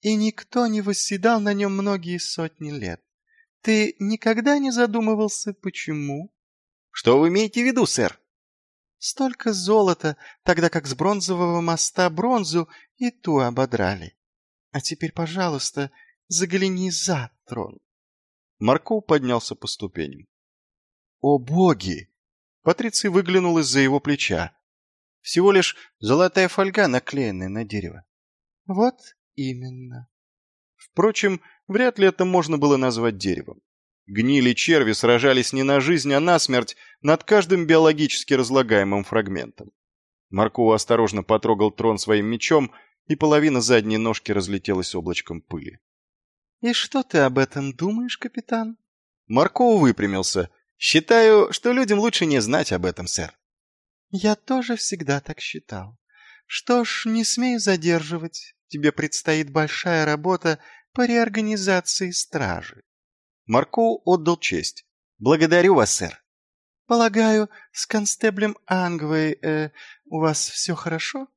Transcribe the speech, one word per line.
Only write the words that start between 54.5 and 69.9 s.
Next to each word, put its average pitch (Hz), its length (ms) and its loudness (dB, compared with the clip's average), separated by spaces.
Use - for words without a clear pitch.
всегда 143 440 -4
так - 200 -14
считал. - 580 -14
Что - 380 -2
ж, - 220 -8
не 226 180 -2
смею 240 340 -2
задерживать. 170 960 -2
Тебе 147 240 0
предстоит 156 580 -4
большая 156 540 -2
работа 156 540 -2
по 247 140 0
реорганизации 214 1080 -2
стражи». 98 680 -6
Маркоу 226 540 0
отдал 170 320 2
честь. - 500 -6
«Благодарю 160 560 4
вас, 175 180 4
сэр». - 300 -6
«Полагаю, 220 600 2
с - 120 -10
констеблем 208 800 -2
Ангвой, 156 680 -2
э, 156 400 -4